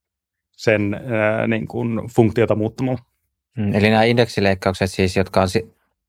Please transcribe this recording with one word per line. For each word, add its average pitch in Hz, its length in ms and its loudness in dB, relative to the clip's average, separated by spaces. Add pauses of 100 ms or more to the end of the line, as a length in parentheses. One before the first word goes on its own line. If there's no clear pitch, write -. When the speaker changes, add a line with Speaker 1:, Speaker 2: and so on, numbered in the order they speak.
(520)
Speaker 1:
sen, 104 420 -2
ää, 110 520 -2
niin 113 220 -2
kuin, 117 320 -6 (140)
funktiota 110 400 4
muuttamalla. 120 440 -4 (580)
Speaker 2:
Mm, 101 180 -2
eli 104 160 2
nämä 110 140 4
indeksileikkaukset 98 840 0
siis, 95 260 -2
jotka 95 240 0
on 92 80 2
si-, - 260 -4 (340)